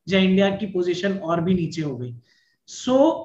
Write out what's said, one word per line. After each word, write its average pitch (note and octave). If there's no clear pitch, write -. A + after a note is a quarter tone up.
जहां F#3+
India F#3+
की G3
पोजीशन F3+
और E3
भी F#3
नीचे E3
हो C#3
गई। A#2+
So, C4+